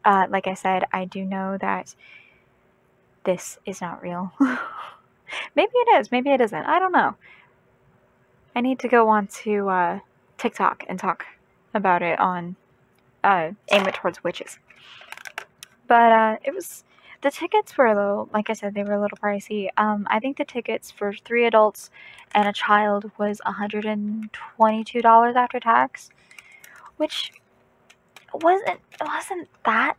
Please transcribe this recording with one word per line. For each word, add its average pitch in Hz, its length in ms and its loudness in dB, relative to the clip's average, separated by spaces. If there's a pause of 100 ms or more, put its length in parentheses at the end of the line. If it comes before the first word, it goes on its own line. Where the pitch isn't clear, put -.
Uh, 196 260 4
like 190 160 -2
I 190 80 -4
said, 190 380 -2
I 185 120 -4
do 190 200 -10
know 190 340 -6
that 190 360 -6 (1300)
this - 420 -4
is 196 140 -12
not 170 220 -10
real. 175 340 -8
<laughs> - 1200 -6
Maybe 349 200 0
it 466 260 4
is, - 100 -10
maybe 254 200 -2
it 262 100 2
isn't, 208 240 -2
I 330 140 0
don't 370 140 -2
know. 233 220 0 (1400)
I 247 60 -4
need 254 200 -2
to 240 80 -6
go 226 200 6
on 214 180 2 (180)
to, 202 240 -2
uh, 180 300 0 (400)
TikTok - 500 -2
and 185 100 -8
talk - 280 -4 (480)
about 185 280 2
it 170 160 -2
on, 180 380 -2 (680)
uh, 185 280 2 (200)
Aim 196 140 4
It 190 80 -2
Towards - 300 -6
Witches. - 340 -8 (1300)
But, 233 240 8
uh, 220 320 4
it 285 100 -6
was, - 300 -14 (380)
the 285 80 2
tickets - 460 -2
were 262 100 4
a 214 80 4
little, 202 380 -2
like 214 180 -2
I 220 40 -2
said, 208 200 -8
they 202 100 -4
were 208 100 -2
a 202 60 -2
little 208 180 -4
pricey. 202 580 -4
Um, 208 340 0
I 220 100 2
think 269 180 -6
the 285 60 -4
tickets - 460 -8
for 202 220 -6 (120)
three 233 220 2
adults 214 440 4 (440)
and 208 140 4
a 208 40 -2
child 208 680 2
was 208 260 -2
a 196 80 -4
hundred 208 320 -6
and 214 480 -6
twenty-two 220 680 0
dollars 233 340 8
after 247 240 0
tax, 240 500 0 (880)
which - 340 -6 (1000)
wasn't, 359 460 0 (200)
wasn't 311 480 -8 (160)
that 233 340 0